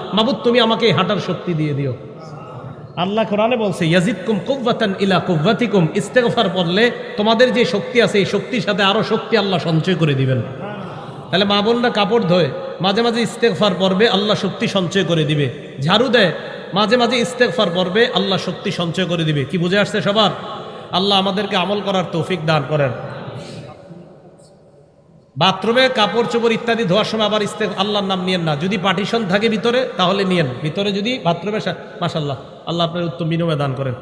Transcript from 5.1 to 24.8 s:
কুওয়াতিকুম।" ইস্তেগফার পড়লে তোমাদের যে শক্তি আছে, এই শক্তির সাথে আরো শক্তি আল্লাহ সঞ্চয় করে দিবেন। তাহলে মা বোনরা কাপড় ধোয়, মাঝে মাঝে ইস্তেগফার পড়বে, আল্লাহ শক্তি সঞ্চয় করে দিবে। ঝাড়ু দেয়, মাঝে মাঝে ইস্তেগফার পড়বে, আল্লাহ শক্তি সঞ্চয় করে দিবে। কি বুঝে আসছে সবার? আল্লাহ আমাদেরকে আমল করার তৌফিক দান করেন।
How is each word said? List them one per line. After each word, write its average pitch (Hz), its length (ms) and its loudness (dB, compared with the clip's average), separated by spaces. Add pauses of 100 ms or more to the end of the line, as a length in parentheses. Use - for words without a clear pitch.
কুওয়াতিকুম।" 190 760 2
ইস্তেগফার 233 580 2
পড়লে 185 380 2 (260)
তোমাদের 220 360 4
যে 233 120 4
শক্তি - 360 0
আছে, 202 160 4
এই 190 80 4
শক্তির 208 360 -2
সাথে 202 220 0
আরো 196 200 2
শক্তি 220 340 0
আল্লাহ 196 220 0
সঞ্চয় 160 360 2
করে 151 180 2
দিবেন। 131 280 2 (920)
তাহলে 196 140 2
মা 202 160 2
বোনরা 240 280 2
কাপড় 208 340 2
ধোয়, 170 260 4 (320)
মাঝে 196 200 2
মাঝে 233 200 2
ইস্তেগফার 208 580 2
পড়বে, 190 300 4
আল্লাহ 196 260 2
শক্তি 202 320 -2
সঞ্চয় 190 360 0
করে 160 200 2
দিবে। 143 580 -2
ঝাড়ু 208 260 4
দেয়, 214 240 4 (420)
মাঝে 208 240 2
মাঝে 240 200 2
ইস্তেগফার 226 580 0
পড়বে, 185 400 2
আল্লাহ 190 220 0
শক্তি 185 340 -4
সঞ্চয় 175 340 -2
করে 165 180 -2
দিবে। 147 220 0
কি 180 120 -4
বুঝে 180 220 2
আসছে 196 220 0
সবার? 202 280 4 (600)
আল্লাহ 196 260 2
আমাদেরকে 196 380 0
আমল 190 300 0
করার 190 260 0
তৌফিক 165 340 -2
দান 156 240 2
করেন। 143 200 2 (2500)